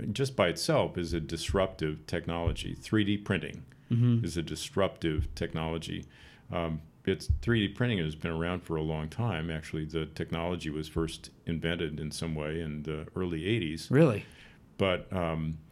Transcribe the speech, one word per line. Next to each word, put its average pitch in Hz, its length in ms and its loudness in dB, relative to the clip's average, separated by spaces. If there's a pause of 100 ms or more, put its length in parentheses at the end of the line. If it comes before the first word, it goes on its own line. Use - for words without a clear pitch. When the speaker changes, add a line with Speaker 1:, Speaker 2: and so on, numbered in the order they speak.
(120)
Speaker 1:
just 131 240 -2
by 92 140 6
itself, 92 480 2
is 85 160 -2
a 82 80 2
disruptive 80 840 -2
technology. 85 680 -4
Three - 280 2
D 101 140 2
printing - 480 -4 (260)
Speaker 2:
Mm-hmm. 117 340 6
Speaker 1:
is 82 100 -4
a 85 60 2
disruptive 80 920 0
technology. 82 720 -4 (460)
Um, 82 300 -2 (240)
it's, 95 240 2 (140)
three 113 240 6
D 98 40 -6
printing 120 280 2
has 78 160 0
been 82 160 -2
around 85 320 0
for 80 140 -2
a 78 40 0
long 78 280 0
time. 85 420 0
Actually, 78 340 -4
the 78 220 -2
technology 82 640 -2
was 78 160 -4
first - 420 -2 (160)
invented 82 540 0
in 76 100 -4
some 82 240 -4
way 78 280 -2
in 76 200 -4
the 78 240 -6 (100)
early 87 300 -2
eighties. 87 460 -2
Speaker 2:
Really? 131 340 6 (540)
Speaker 1:
But, 92 340 2
um, 80 460 0 (120)